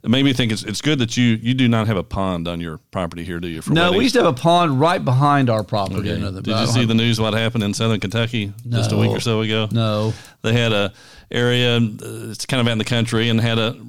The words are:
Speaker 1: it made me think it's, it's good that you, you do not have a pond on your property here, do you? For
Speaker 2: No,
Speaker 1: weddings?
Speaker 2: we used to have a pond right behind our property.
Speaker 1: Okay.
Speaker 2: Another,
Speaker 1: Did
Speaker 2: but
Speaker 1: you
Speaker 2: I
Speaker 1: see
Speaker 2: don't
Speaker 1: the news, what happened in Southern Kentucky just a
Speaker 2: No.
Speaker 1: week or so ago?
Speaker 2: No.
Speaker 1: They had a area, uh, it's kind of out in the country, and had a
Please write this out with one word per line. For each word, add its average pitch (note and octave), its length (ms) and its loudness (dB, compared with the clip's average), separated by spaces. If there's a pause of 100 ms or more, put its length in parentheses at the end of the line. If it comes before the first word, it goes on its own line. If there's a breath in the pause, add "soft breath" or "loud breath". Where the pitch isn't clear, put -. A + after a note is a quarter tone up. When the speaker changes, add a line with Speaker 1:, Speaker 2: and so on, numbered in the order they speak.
Speaker 1:
it A2+ 60 -4
made C3 140 4
me C#3 80 4
think A#2+ 220 0
it's, G2+ 100 -6
it's G#2+ 160 -6
good D3+ 200 0
that A#2 180 -2
you, B2 80 4 (160)
you A#2+ 120 0
do C3 140 2
not A2+ 200 2
have A2+ 100 0
a - 60 -2
pond F#2 440 -4
on F2 140 -6
your D#2+ 160 -8 (140)
property E2+ 340 -6
here, E2+ 160 -6
do F2 80 -6
you? D#2+ 120 -8
For - 120 -2
Speaker 2:
No, E3 120 4
Speaker 1:
weddings? F3+ 120 2
Speaker 2:
we A#3 80 2
used B3+ 100 0
to A#3 80 4
have F3 100 4
a A#2+ 60 -6
pond E3+ 400 2
right F3 240 2
behind C#3 460 4
our A2 160 0
property. F#2 460 -4
Speaker 1:
Okay. - 0 - (100)
Speaker 2:
Another, G2 200 -6
Speaker 1:
Did F#2+ 120 -4
Speaker 2:
but A2 80 0
Speaker 1:
you - 20 0
Speaker 2:
I - 20 0
Speaker 1:
see A#2+ 160 2
Speaker 2:
don't A#2 80 2
Speaker 1:
the A2+ 40 2
news, A2+ 260 2
what A2 140 0
happened A2+ 320 0
in G2+ 80 -2
Southern A2+ 260 0
Kentucky A2 540 -4 (160)
just A2+ 240 0
a - 20 0
Speaker 2:
No. G#2 60 2
Speaker 1:
week A2 100 2
or G#2+ 80 -2
so A2 220 0
ago? A2 280 0
Speaker 2:
No. G#2+ 440 0 (300 loud breath)
Speaker 1:
They A2+ 100 2
had A#2 180 2
a G2+ 220 0 (360 loud breath)
area, A#2+ 460 0
uh, A#2 40 2 (500)
it's G#2 160 -10
kind C3 160 -2
of A#2 60 2
out A#2+ 60 2
in A2 40 -2
the G#2+ 80 -2
country, A#2 420 0
and A2+ 140 2
had A#2 180 2
a A2+ 160 -2 (140)